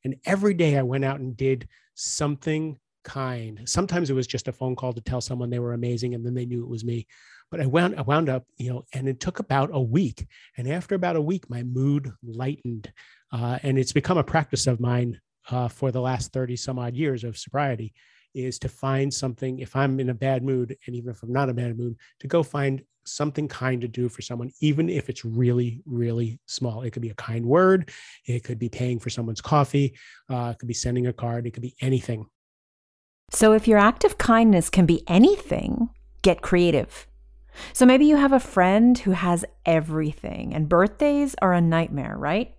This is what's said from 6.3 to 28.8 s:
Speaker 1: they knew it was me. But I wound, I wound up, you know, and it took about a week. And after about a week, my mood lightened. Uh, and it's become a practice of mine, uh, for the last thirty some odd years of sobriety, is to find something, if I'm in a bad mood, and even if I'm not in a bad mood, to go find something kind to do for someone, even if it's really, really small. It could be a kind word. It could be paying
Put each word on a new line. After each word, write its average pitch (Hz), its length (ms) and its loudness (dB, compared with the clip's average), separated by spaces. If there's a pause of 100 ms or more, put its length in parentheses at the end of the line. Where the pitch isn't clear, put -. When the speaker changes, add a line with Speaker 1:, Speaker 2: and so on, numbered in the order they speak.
Speaker 1:
they 123 140 -4
knew 120 160 -6
it 120 80 -12
was 113 160 -8
me. 117 200 -6 (440)
But 170 100 -8
I 139 60 0
wound, 165 320 2
I - 20 -8
wound 143 300 0
up, 131 160 -4 (100)
you 123 140 -6
know, 123 240 -8
and 131 160 -6
it 131 100 -8
took - 200 -6
about 139 340 0
a 135 80 0
week. 127 440 -2 (300)
And 123 140 -6
after 175 240 -4
about 175 220 -2
a 160 40 2
week, 170 300 -4
my 120 140 -8
mood 135 460 0 (120)
lightened. 120 680 -8 (400)
Uh, 120 320 -4
and 139 160 2
it's 131 140 -2
become 180 240 2
a 151 80 2
practice - 420 0
of 123 140 0
mine, 123 400 -2 (300)
uh, 123 180 -2
for 131 240 -4
the 127 80 -2
last 127 320 -4
thirty 123 240 -4
some 127 220 -8
odd 120 160 -6
years 131 300 -2
of 113 120 -10
sobriety, 127 560 -4 (420)
is 127 240 -6
to - 80 -8
find 135 460 -2
something, 131 460 -6
if - 180 -10
I'm 135 240 0
in 127 80 -2
a 127 60 -2
bad 131 280 -2
mood, 127 320 -2 (120)
and 123 100 -10
even 120 140 -10
if 110 120 -14
I'm 113 120 -8
not 135 160 0
in - 0 -
a - 20 -4
bad 120 240 -4
mood, 117 200 -6 (240)
to - 60 -14
go 165 160 2
find 139 400 -2 (220)
something 147 420 -4
kind 127 360 -4
to 123 60 -6
do 123 200 -2
for - 140 -10
someone, 123 280 -8 (120)
even 151 260 2
if 165 220 -4
it's - 120 -12
really, 120 640 0
really 117 640 -4
small. 117 340 -6
It 123 120 -8
could 120 100 -8
be 113 80 -8
a 104 60 -16
kind 117 280 -6
word. 185 460 4 (340)
It 120 180 -4
could 117 160 -8
be 117 120 -4
paying 123 300 -4